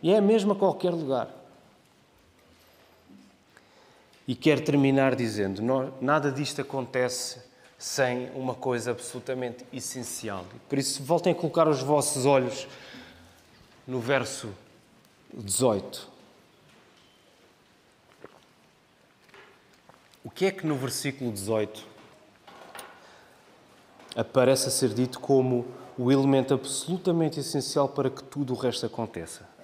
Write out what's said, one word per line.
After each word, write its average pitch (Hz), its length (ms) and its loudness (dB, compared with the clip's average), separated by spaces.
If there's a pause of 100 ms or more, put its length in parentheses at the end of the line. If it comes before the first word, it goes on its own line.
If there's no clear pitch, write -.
E 165 100 4
é 214 80 6
mesmo 208 340 4
a - 20 4
qualquer 180 340 2
lugar. 135 400 -2 (3000)
E 127 60 -2
quero 147 280 4
terminar 135 520 4
dizendo, 104 480 -2
nó-, 131 300 0 (100)
nada 143 300 2
disto 139 280 -6
acontece 127 800 -4 (380)
sem 127 560 -2
uma 131 220 -4
coisa 123 340 -2
absolutamente 123 840 -8
essencial. 113 720 -8 (240)
Por 139 120 0
isso, 139 240 -4
voltem 165 300 2
a - 20 2
colocar 160 320 2
os 139 160 2
vossos 135 420 0
olhos 135 420 2 (1160)
no 127 140 -4
verso 120 500 -2 (840)
dezoito. 107 760 0 (4000)
O 113 60 -12
que - 160 -2
é 190 60 4
que 185 140 -10
no 151 100 2
versículo 131 560 -4
dezoito 104 540 -2 (2250)
aparece 131 520 4
a 131 40 -2
ser 127 180 2
dito 123 300 -2
como 131 460 4 (320)
o 123 140 2
elemento 135 420 4
absolutamente 165 840 -2
essencial 139 500 0
para 135 200 0
que - 140 -10
tudo 135 300 -4
o - 20 -2
resto 120 300 -2
aconteça? - 640 -8 (160)